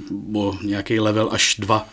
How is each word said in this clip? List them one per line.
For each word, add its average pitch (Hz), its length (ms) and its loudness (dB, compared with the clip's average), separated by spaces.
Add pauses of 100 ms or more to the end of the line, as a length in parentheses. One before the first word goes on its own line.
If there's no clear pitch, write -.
(340)
o 101 280 0
nějaký 110 380 0
level 107 320 2
až - 260 2
dva 107 340 2